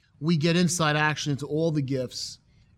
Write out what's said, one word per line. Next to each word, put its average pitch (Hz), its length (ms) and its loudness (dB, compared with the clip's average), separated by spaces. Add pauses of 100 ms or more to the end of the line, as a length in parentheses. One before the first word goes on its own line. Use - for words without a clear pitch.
(200)
we 165 180 2
get 165 180 2
insight 160 400 2
actually 151 360 0
into 139 160 -4
all 160 240 0
the 151 100 0
gifts 127 560 -6 (400)